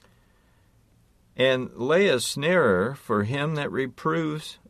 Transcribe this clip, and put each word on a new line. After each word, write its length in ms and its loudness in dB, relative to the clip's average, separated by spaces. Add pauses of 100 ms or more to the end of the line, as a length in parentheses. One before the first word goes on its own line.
(1400)
"And 400 0
lay 320 2
a 100 2
snare 760 2
for 280 -2
him 320 -2
that 160 -4
reproves 880 -4 (120)